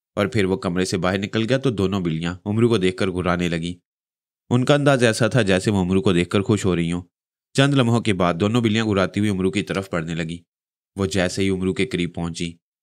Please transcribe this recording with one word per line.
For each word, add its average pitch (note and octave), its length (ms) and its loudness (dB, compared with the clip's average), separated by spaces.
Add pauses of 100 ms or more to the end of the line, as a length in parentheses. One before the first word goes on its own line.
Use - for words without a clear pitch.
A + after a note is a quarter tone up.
(180)
और G#2 100 0
फिर F#2+ 180 0
वो F#2 120 0
कमरे F2+ 280 -2
से G2 120 -4
बाहर F#2 220 0
निकल A2 240 -2
गया B2 140 0
तो C3 140 0
दोनों F#2+ 320 -2
बिल्लियां E2+ 320 -2 (100)
उमरू A2 240 2
को A2+ 80 2
देखकर F#2 320 0
घुराने F2 400 0
लगीं। E2+ 260 -4 (760)
उनका B2 240 2
अंदाज C#3 300 4
ऐसा A2 320 2
था B2 80 4
जैसे F#2 280 2
वो G2 100 2
उमरू F#2 200 2
को G2 120 2
देखकर F2 280 2
खुश G#2 240 0
हो F2+ 100 2
रही E2+ 140 0
हों। F2 120 -4 (540)
चंद C#3+ 180 2
लम्हों A#2 280 2
के G#2 120 0
बाद F2 220 2
दोनों G#2+ 280 0
बिल्लियां A2 240 2
घुराती F#2+ 320 0
हुई G#2 100 2
उमरू F#2 220 0
की G#2 100 -2
तरफ F#2 300 -6
बढ़ने E2 240 -4
लगीं। E2+ 240 -6 (580)
वो G2 100 0
जैसे F#2 340 -2
ही G2 80 0
उमरू F#2 240 -2
के F#2+ 120 0
करीब F2 300 -4
पहुंची E2+ 440 -8 (240)